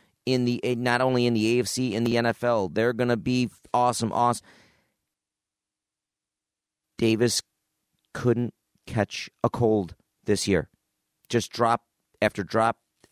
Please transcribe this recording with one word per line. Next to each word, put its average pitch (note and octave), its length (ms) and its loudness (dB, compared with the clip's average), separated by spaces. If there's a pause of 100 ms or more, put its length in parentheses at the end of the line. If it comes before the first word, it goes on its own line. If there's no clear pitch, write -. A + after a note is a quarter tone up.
(240)
in B2+ 200 0
the, A#2+ 160 0 (160)
not A#2+ 240 0
only B2+ 260 2
in A#2 80 2
the A2 240 2
A - 20 4
F A2 80 -4
C, B2 260 -2
in A#2 100 0
the A#2 140 2
N A#2 80 0
F A#2 180 -2
L. A2 240 0
They're A2 240 0
gonna A#2+ 240 0
be B2 340 -2 (220)
awesome, A#2+ 400 0
awesome. A#2+ 340 0 (2500)
Davis A2+ 460 2 (680)
couldn't A#2+ 400 -2 (340)
catch - 440 -6 (120)
a A#2+ 60 0
cold G#2+ 460 0 (300)
this G2+ 220 -2
year. F2+ 220 0 (600)
Just A#2 200 -2
drop A#2 340 0 (360)
after G#2 220 -2
drop A2+ 360 0 (340)